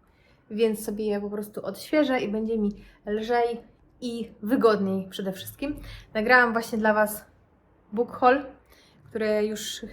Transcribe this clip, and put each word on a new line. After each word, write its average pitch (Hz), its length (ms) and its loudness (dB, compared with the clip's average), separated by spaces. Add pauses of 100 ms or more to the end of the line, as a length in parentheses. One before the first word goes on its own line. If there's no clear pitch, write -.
(520)
więc 214 340 0
sobie 214 200 -4
je 202 160 0
po 208 80 -6
prostu 208 360 -8
odświeżę 262 540 0
i - 80 -2
będzie 220 300 -2
mi 202 260 -2 (220)
lżej 233 560 0 (400)
i 233 300 -6 (100)
wygodniej 196 680 2
przede 196 220 -6
wszystkim. 277 440 -8 (380)
Nagrałam 240 400 6
właśnie 226 240 -2
dla 214 160 4
Was 214 320 0 (680)
book 233 180 -2
haul, 262 340 4 (640)
który 214 360 0
już 214 480 -6